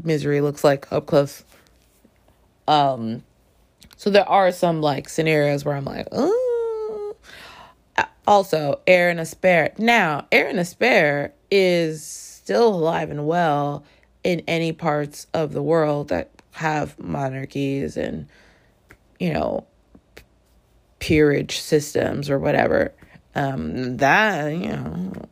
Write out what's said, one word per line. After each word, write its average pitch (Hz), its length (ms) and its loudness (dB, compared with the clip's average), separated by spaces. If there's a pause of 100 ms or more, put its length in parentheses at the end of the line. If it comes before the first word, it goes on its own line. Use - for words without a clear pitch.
misery 143 380 0
looks 143 220 -2
like 139 280 2
up 151 140 -2
close?" 143 380 0 (1200)
Um, 135 560 0 (720)
so - 120 -4
there 196 180 6
are 185 240 4
some, 170 300 0
like, - 280 -2
scenarios 147 560 0
where 147 100 -2
I'm 139 80 -6
like, - 300 -10
"Uh." 311 180 0 (1900)
Also, 160 600 2
Heir 180 240 4
and 170 120 -2
a 160 40 -6
Spare. 175 520 2
Now, 202 560 2
Heir 143 160 2
and 185 100 -2
a 175 60 0
Spare 151 680 2 (160)
is 170 540 2
still - 640 -2
alive 165 420 0
and 147 160 -6
well 143 600 0 (360)
in 170 280 -2
any 165 240 -2
parts 147 600 -4
of 151 200 -2
the 143 80 -4
world 147 480 0
that - 200 -4 (220)
have 151 480 -4
monarchies 139 960 -6
and, - 320 -6 (880)
you 180 140 -2
know, 67 340 -4 (1300)
peerage 151 600 2
systems - 680 -2
or 139 80 0
whatever. - 560 2 (400)
Um, 135 640 -4
that, 151 560 2
you 180 160 -6
know, 170 460 -8 (180)